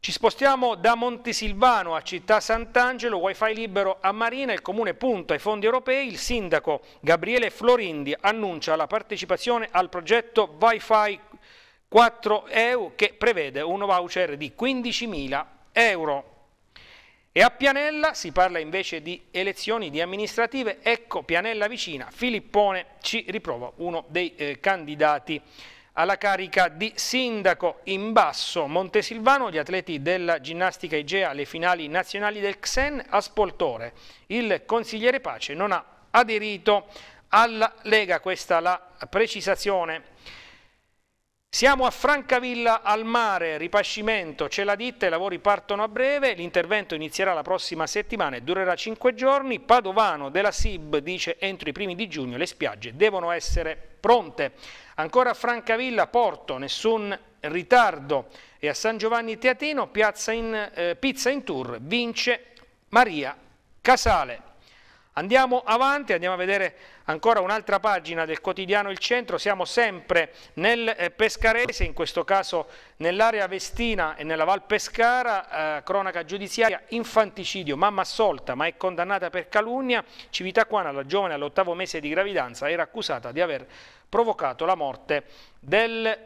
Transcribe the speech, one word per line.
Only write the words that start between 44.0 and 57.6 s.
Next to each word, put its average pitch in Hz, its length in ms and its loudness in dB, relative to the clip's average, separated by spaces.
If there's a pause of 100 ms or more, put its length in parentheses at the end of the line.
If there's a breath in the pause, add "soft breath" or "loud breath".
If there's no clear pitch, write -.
c'è 202 160 -4
la 202 120 2
ditta, 240 300 -4
i 180 40 4
lavori 175 300 -2
partono 202 440 0
a 220 60 -2
breve, 262 420 0
l'intervento 175 640 -2
inizierà 170 380 -2
la 156 80 -2
prossima 160 460 -2
settimana 190 500 -4
e 120 40 -10
durerà 180 340 0
cinque 220 380 -2
giorni. 262 460 0
Padovano 190 720 4
della 190 220 2
sib 156 480 0
dice: 170 380 -6
"Entro 190 300 -6
i 143 60 -4
primi 185 220 -6
di 202 120 -6
giugno 131 300 -8
le 165 80 -2
spiagge 113 500 -6
devono 185 360 2
essere 160 440 -2 (240)
pronte". 190 540 2 (420 loud breath)
Ancora 240 360 2
a - 20 0
Francavilla, 233 760 0
Porto, 208 500 -2
nessun 208 600 -2 (240)
ritardo. 156 840 2 (300 loud breath)